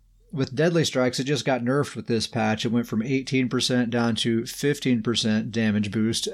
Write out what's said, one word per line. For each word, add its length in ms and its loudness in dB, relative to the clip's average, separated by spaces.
with 240 -4
Deadly 280 2
Strikes, 360 0
it 60 -2
just 200 -2
got 160 0
nerfed 340 0
with 120 -10
this 200 0
patch. 380 0
It 60 0
went 160 0
from 160 0
eighteen 460 0
percent 420 0
down 260 2
to 300 0
fifteen 560 0
percent 480 0
damage 400 0
boost, 420 0